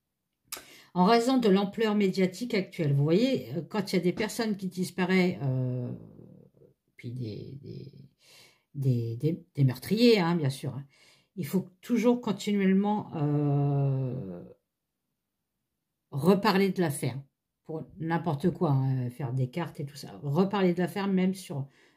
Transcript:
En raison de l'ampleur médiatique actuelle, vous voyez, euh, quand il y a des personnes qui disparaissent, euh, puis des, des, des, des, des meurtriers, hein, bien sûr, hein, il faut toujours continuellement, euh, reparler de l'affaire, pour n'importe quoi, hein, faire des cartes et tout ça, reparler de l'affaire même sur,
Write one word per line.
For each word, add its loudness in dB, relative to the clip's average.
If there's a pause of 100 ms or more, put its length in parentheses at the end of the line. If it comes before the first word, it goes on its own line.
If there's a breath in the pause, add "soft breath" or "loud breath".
(960 loud breath)
En 4
raison 6
de 4
l'ampleur 2
médiatique 0
actuelle, 0
vous 2
voyez, 2
euh, -6
quand -4
il 0
y 4
a 0
des 2
personnes -4
qui -8
disparaissent, 0
euh, -2 (1000)
puis -14
des, -10
des, -16 (840 soft breath)
des, -2
des, -2 (120)
des 4
meurtriers, 4
hein, 2
bien 0
sûr, -8
hein, -12 (540 soft breath)
il -6
faut -2 (140)
toujours 2
continuellement, 0
euh, 0 (1700)
reparler 2
de -4
l'affaire, -2 (420)
pour -10 (160)
n'importe 0
quoi, 0
hein, 0
faire -8
des 0
cartes -8
et -6
tout -14
ça, -16
reparler 2
de -2
l'affaire -2
même 2
sur, -10 (280 soft breath)